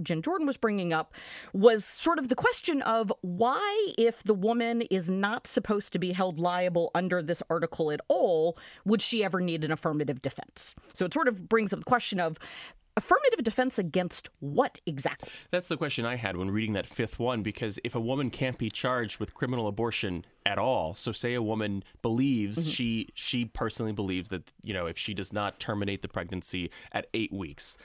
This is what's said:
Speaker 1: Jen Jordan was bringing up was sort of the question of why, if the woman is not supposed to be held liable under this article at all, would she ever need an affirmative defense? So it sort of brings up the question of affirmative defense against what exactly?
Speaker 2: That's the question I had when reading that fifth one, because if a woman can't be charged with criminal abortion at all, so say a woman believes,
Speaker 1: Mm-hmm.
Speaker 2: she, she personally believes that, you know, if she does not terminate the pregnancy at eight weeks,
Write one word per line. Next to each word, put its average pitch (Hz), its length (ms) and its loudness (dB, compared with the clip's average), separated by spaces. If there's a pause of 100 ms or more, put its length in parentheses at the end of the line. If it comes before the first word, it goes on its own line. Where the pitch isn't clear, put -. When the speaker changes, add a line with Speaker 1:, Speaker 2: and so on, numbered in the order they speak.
Speaker 1:
Jen 160 220 -2
Jordan 320 240 0
was 269 100 -2
bringing 196 340 0
up 160 220 -2 (400)
was 214 320 8
sort - 320 0
of 262 120 -4
the 247 60 2
question 359 460 2
of 226 400 2
why, 320 760 0
if 226 260 4
the 214 100 4
woman 233 500 2
is 180 260 0
not 202 360 0
supposed - 460 0
to 185 80 -2
be 180 140 0
held 180 260 0
liable 175 560 2
under 180 260 2
this 165 280 -2
article 165 420 0
at 151 160 -2
all, 175 500 4 (280)
would 214 160 4
she 226 200 2
ever 185 200 2
need 165 240 0
an 156 60 -2
affirmative 151 500 0
defense? - 540 -8 (180)
So - 100 -2
it 175 100 0
sort 320 140 2
of 185 220 0
brings 220 240 4
up 196 60 -2
the - 60 -12
question 220 360 2
of 160 160 0 (580)
affirmative 427 480 4
defense 254 340 0
against 180 520 -2 (100)
what 156 460 0
exactly? 139 440 -4 (220)
Speaker 2:
That's 180 160 0
the 165 80 0
question 139 300 -2
I 120 100 -2
had 101 220 -4
when 95 140 0
reading 107 220 0
that 95 140 -2
fifth - 320 -4
one, 120 240 0
because 104 400 -4
if 123 120 -4
a 123 40 0
woman 127 300 0
can't 127 280 -4
be 110 120 -2
charged 123 500 -2
with 104 140 -6
criminal 123 340 -2
abortion 101 560 -2 (220)
at 98 120 0
all, 101 380 2
so - 160 -4
say 120 220 -4
a 123 80 -2
woman 107 420 -2 (180)
believes, 117 580 2
Speaker 1:
Mm-hmm. 160 100 -2
Speaker 2:
she, 113 440 -2
she - 300 -2
personally 110 480 -4
believes 95 380 -2
that, 90 240 -8 (100)
you 107 100 -6
know, 90 120 -2
if 85 120 -6
she - 160 -6
does 95 200 -6
not 101 260 -2
terminate 101 420 -4
the 95 60 -6
pregnancy 90 640 -6 (220)
at - 200 -4
eight 110 200 -2
weeks, 87 520 -8